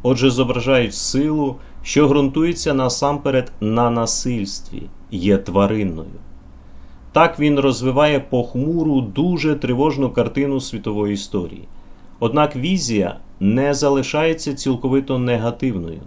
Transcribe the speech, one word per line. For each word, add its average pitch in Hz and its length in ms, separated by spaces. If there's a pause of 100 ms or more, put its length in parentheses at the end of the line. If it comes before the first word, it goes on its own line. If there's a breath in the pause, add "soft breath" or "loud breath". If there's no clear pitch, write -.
Отже, 127 280
зображають 123 640
силу, 143 640 (260 loud breath)
що 147 260
ґрунтується 147 680
насамперед 131 840
на 117 300
насильстві, 117 920 (280)
є 95 280
тваринною. 98 720 (1040 soft breath)
Так 165 260
він 147 220
розвиває 135 600
похмуру, 139 800
дуже 147 540
тривожну 131 560
картину 139 500
світової 104 540
історії. 98 540 (520 soft breath)
Однак 147 360
візія 123 600 (240)
не 131 340
залишається 147 800
цілковито 131 640
негативною. 113 880